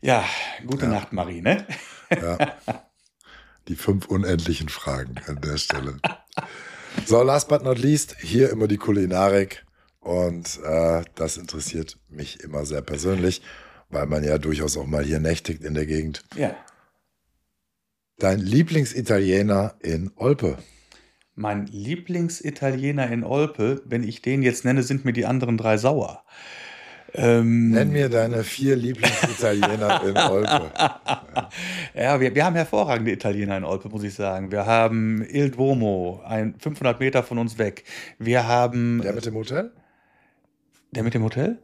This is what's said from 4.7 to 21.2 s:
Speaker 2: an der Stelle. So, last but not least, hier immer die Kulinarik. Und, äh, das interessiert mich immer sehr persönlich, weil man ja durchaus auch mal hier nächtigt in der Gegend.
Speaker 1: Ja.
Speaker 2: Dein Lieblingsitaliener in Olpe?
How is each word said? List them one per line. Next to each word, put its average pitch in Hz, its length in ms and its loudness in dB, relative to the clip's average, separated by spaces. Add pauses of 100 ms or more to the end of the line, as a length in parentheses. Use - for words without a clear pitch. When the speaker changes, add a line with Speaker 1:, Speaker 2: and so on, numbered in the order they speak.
Speaker 2:
an 73 120 -8
der 73 160 -4
Stelle. 69 400 -6 (1080)
So, 117 180 6
last 139 240 2
but 147 160 2
not 127 160 0
least, 143 400 0
hier 117 300 4
immer 110 180 0
die 101 80 2
Kulinarik. 98 880 2 (380)
Und, 87 640 -2
äh, 82 380 2 (120)
das 80 220 -4
interessiert 80 600 -8 (100)
mich 73 320 -14
immer 73 240 -6
sehr 73 160 -6
persönlich, 90 600 0 (480)
weil 73 160 -2
man 76 200 0
ja 73 120 2
durchaus 76 380 -2
auch 71 120 -8
mal 73 180 -2
hier 76 160 0
nächtigt 80 420 -2
in 78 100 -6
der 76 120 -2
Gegend. 78 400 -4 (100)
Speaker 1:
Ja. 147 180 -2 (1700)
Speaker 2:
Dein 98 200 4
Lieblingsitaliener 107 1400 2
in 82 340 -4
Olpe? 113 420 0 (800)